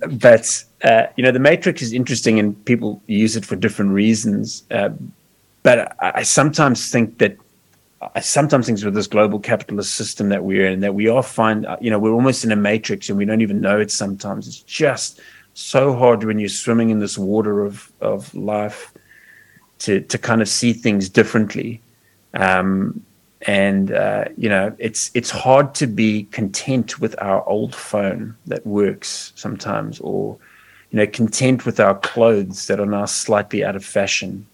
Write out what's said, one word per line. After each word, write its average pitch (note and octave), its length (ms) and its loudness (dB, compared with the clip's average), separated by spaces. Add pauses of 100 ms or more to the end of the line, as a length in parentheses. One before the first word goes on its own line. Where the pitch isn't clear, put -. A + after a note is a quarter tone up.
(120)
but, A#2 500 6 (220)
uh, A2+ 220 6 (100)
you B2+ 80 -2
know, C3 60 6
The B2+ 80 2
Matrix E3 420 4
is A#2 140 -6
interesting, A#2+ 440 2
and G#2 280 0
people A#2 400 0
use G#2+ 300 2
it G2 100 -8
for G2+ 100 -6
different G2+ 360 0
reasons. G#2+ 800 0
Uh, G2+ 200 -2 (720)
but B2 400 4
I, F2+ 140 -2
I A#2 80 -4
sometimes C#3+ 680 2
think A#2 280 0
that G2+ 200 2 (640)
I - 180 -6
sometimes C#3+ 460 2
think G#2 160 -2
with G2+ 120 -2
this G#2 120 0
global G#2+ 320 2
capitalist G2+ 560 -4
system G#2+ 360 -4
that G2 120 0
we're F#2+ 240 2
in, F#2+ 140 0
that G2 140 -2
we G#2+ 140 2
are B2+ 140 2
find, A2 440 0
uh, - 140 -8
you A#2 100 -2
know, G#2+ 80 2
we're A2 140 2
almost B2 320 2
in A2+ 80 2
a G#2 40 2
matrix G#2 520 -2
and G2+ 100 -2
we G2+ 60 0
don't A2 180 2
even G2+ 180 0
know G2+ 180 0
it G#2 120 -2
sometimes. G2+ 580 -8
It's - 120 -18
just - 600 -4 (320)
so C3+ 420 0
hard A#2+ 300 4
when G#2+ 140 -2
you're G#2 100 -4
swimming A#2 420 0
in G#2+ 100 0
this G2+ 180 -6
water G#2 460 0
of, - 360 -10
of G#2 340 -4
life G#2 580 -6 (880)
to, G2 200 0
to - 180 -6
kind A2+ 220 0
of G#2 80 0
see A#2+ 240 0
things G2+ 360 0
differently. G#2 760 0 (500)
Um, F#2+ 720 0 (380)
and, G2 480 2
uh, G#2 360 -2 (100)
you A2+ 120 -2
know, G2+ 300 0
it's, - 360 -6
it's A#2+ 160 -4
hard C#3 460 4
to D3 100 -2
be G#2+ 380 0
content A2+ 760 -4
with A2 200 -4
our G2 280 -2
old G#2+ 260 -2
phone G2+ 640 -4 (100)
that G#2 200 -8
works G2+ 680 -4
sometimes, G#2+ 680 -8
or, G2 380 -6 (520)
you G#2+ 80 -2
know, G#2 80 4
content A#2+ 600 0
with A2+ 140 -2
our G2 180 4
clothes G2+ 680 0
that G2 120 -2
are G2+ 80 -2
now G2+ 200 -2
slightly G#2 580 -2
out G2 120 -4
of F#2+ 80 -10
fashion G2 680 -4